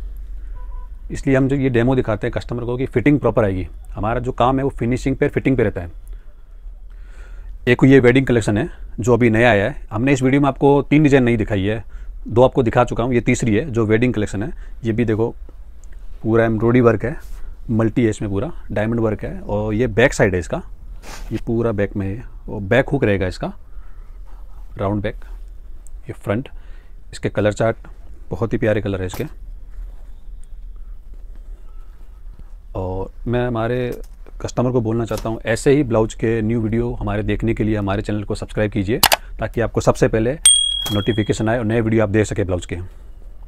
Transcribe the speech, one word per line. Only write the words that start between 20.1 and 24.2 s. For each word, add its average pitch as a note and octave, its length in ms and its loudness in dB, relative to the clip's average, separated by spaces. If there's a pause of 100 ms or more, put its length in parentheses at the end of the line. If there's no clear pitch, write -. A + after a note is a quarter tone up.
साइड G2 220 4
है F2+ 60 0
इसका, D3+ 220 -6 (720)
ये A2 140 -4
पूरा A#2 260 0
बैक G2+ 240 -2
में G2 100 -2
है, G#2+ 180 -6 (240)
और G2 120 -6
बैक A#2+ 280 2
हुक C3+ 160 0
रहेगा G2 220 2
इसका, D#3 260 -6 (1300)